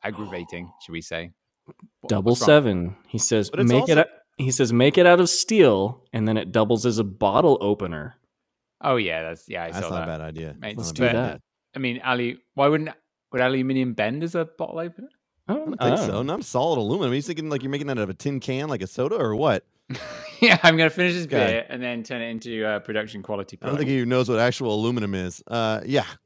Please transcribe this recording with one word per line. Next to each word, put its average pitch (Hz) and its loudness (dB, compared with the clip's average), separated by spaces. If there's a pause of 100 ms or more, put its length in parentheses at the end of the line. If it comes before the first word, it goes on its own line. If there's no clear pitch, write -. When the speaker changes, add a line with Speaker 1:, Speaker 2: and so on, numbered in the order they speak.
Speaker 1:
aggravating, 92 -10
Speaker 2:
<gasps> - -20
Speaker 1:
should 90 -16
we 82 -8
say. 85 -10 (320)
What, - -20 (320)
Speaker 2:
Double 104 2
Speaker 1:
what's 123 2
wrong? - 2
Speaker 2:
seven. 101 4 (120)
He - -10
says, 107 2
Speaker 3:
But 160 -4
it's 120 4
Speaker 2:
"Make 135 4
it 156 4
Speaker 3:
also 156 6
Speaker 2:
a-," - -6
he 131 0
says, 120 2
"Make 127 6
it 175 8
out 175 10
of 175 4
steel," 123 4 (100)
and 110 0
then 110 2
it - -4
doubles 110 2
as 113 2
a 110 0
bottle 107 4
opener. 92 -2 (640)
Speaker 1:
Oh, 135 0
yeah, 82 -2
that's, 82 -12
yeah, 87 -8
I 82 -8
Speaker 3:
That's 90 -6
Speaker 1:
saw 82 -6
Speaker 3:
not 82 -4
Speaker 1:
that. 82 -6
Speaker 3:
a - -10
bad - -10
idea. 78 -10
Speaker 1:
Mate, 104 -12
Speaker 3:
That's 85 -8
Speaker 2:
Let's - -
Speaker 3:
not - -6
a 80 -12
Speaker 2:
do 123 -2
Speaker 3:
bad 117 2
Speaker 2:
that. 123 -2
Speaker 3:
idea. - -14 (360)
Speaker 1:
I - -8
mean, 127 -4
Ali, 123 -2 (140)
why 139 2
wouldn't, 156 0 (420)
would 123 -2
aluminium 131 0
bend 117 -2
as 170 -8
a 165 -2
bottle - -10
opener? 175 -12 (400)
Speaker 2:
I 196 -4
Speaker 3:
I - -2
Speaker 2:
don't, 311 -6
Speaker 3:
don't 311 -6
Speaker 2:
I 127 0
Speaker 3:
think 127 4
Speaker 2:
don't - -2
Speaker 3:
so. 101 -2
Speaker 2:
know. 107 -2
Speaker 3:
Not 151 -6
solid 143 0
aluminum. 127 -2
Are - 0
you 143 -2
thinking, 156 -8
like, 143 -4
you're 135 -6
making 143 -6
that 135 -4
out 110 -2
of 98 -2
a 92 -10
tin 139 -6
can, 135 -6
like 117 -4
a 95 -6
soda, 143 -4
or 120 -2
what? 120 0 (240)
Speaker 1:
<laughs> 127 -10 (420)
Yeah, 202 6
I'm 160 8
gonna 160 4
finish 180 0
this 175 -6
Speaker 3:
Okay. 131 -4 (160)
Speaker 1:
beer 117 -4
and 127 -8
then 120 -6
turn 120 -8
it 117 -8
into, 113 -6
uh, 107 -2
production 107 -6
quality 98 -8
Speaker 3:
I - -12
don't 139 -4
Speaker 1:
product. 139 -2
Speaker 3:
think 135 0
he 120 0
knows 123 2
what 117 2
actual 120 0
aluminum 107 0
is. 92 -6
Uh, 110 -2
yeah, 131 0 (200)